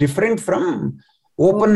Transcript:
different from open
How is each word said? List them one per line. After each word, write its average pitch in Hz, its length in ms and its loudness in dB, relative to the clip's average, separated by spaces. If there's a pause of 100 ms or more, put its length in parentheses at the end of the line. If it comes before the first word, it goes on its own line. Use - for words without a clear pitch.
different 208 320 0
from 175 540 -4 (520)
open 208 340 4